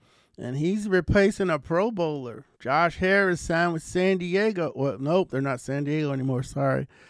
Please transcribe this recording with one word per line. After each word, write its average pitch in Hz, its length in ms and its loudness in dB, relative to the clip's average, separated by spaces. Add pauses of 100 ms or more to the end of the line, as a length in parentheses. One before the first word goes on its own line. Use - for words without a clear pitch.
(380)
And 123 180 -6
he's 202 320 -2
replacing 190 640 2
a 156 80 0
Pro 180 320 0
Bowler. 147 560 -4 (120)
Josh 156 400 2
Harris 185 420 2
signed 170 320 0
with 160 100 -4
San 190 360 0
Diego. 180 560 0
Well, 127 240 -2
nope, 165 320 0
they're 135 100 -2
not 139 200 -2
San 139 240 -4
Diego 147 280 -2
anymore, 131 300 -2
sorry. 135 440 -2 (240)